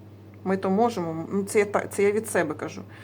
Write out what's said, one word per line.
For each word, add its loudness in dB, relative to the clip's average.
ми 2
то 0
можемо, 2
ну, 0
це 2
я 6
та-, 0
це 0
я 6
від 0
себе 0
кажу. -8